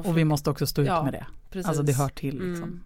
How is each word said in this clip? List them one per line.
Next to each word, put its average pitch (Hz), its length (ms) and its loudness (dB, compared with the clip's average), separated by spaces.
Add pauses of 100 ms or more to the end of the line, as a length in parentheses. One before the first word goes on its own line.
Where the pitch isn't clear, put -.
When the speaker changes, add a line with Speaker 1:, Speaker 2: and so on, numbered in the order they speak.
Speaker 1:
Och - 20 0
vi 175 60 2
Speaker 2:
frukt- 160 140 6
Speaker 1:
måste 151 220 2
också 143 180 0
stå - 140 0
ut 139 60 4
Speaker 2:
Ja, 170 160 2
Speaker 1:
med 135 100 0
det. - 120 -10 (240)
Speaker 2:
precis. 180 180 -6
Speaker 1:
Alltså, 147 160 0
det 143 100 4
hör 135 160 2
till, 135 280 -6
Speaker 2:
Mm. 185 140 -4
Speaker 1:
liksom, 175 340 -8